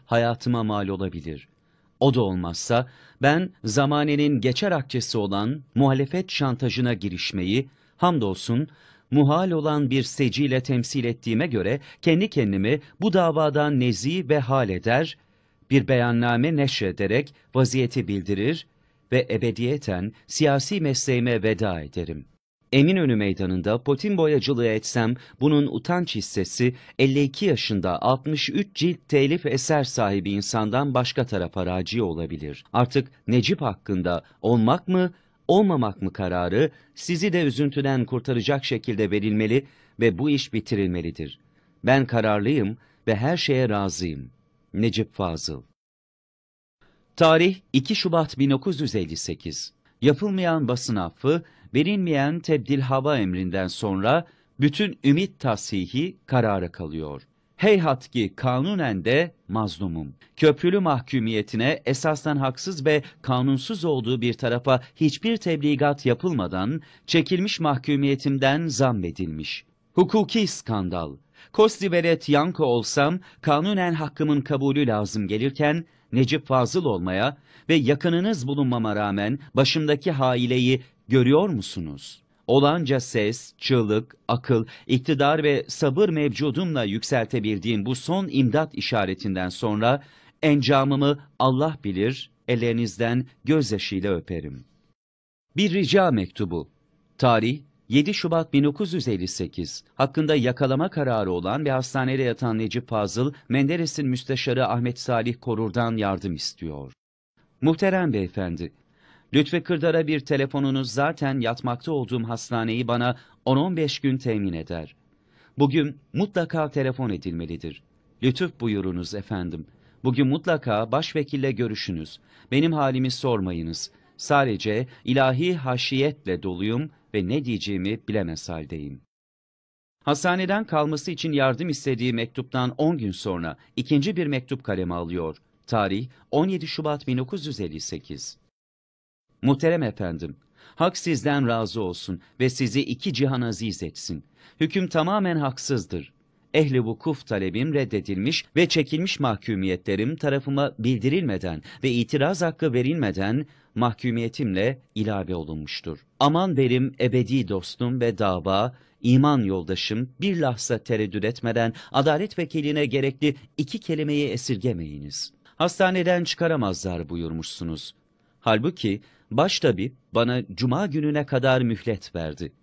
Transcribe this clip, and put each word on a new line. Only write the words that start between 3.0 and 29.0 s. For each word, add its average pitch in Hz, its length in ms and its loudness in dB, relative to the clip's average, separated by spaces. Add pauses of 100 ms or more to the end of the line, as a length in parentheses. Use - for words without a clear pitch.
ben 160 280 4 (140)
zamanenin 147 800 2
geçer 127 300 0
akçesi 127 460 -4
olan 104 460 -2 (120)
muhalefet 139 560 2
şantajına 123 640 0
girişmeyi, 95 760 -2 (280)
hamdolsun, 123 680 0 (440)
muhal 151 400 4
olan 151 380 0
bir 131 140 2
seciyle 135 600 0
temsil 123 400 -2
ettiğime 117 440 0
göre 117 320 0 (220)
kendi 170 280 4
kendimi 107 500 2 (220)
bu 196 120 0
davadan 151 680 2
nezih 123 500 0
ve 151 100 4
hal 127 300 0
eder, 113 480 0 (540)
bir 131 160 4
beyanname 120 680 2
neşrederek 117 800 0 (220)
vaziyeti 127 520 2
bildirir 101 600 -2 (440)
ve 127 180 2
ebediyeten 113 840 -2 (140)
siyasi 147 540 2
mesleğime 123 640 0
veda 98 380 0
ederim. 76 440 -8 (460)
Eminönü 147 440 4
Meydanı'nda 98 680 0
potin 190 340 -2
boyacılığı 139 500 2
etsem 113 480 0 (240)
bunun 147 280 4
utanç 175 480 -4
hissesi 113 600 -2 (240)
elli 135 240 4
iki 139 220 -2
yaşında 98 560 0
altmış 131 480 0
üç 202 260 -4
cilt 165 340 -2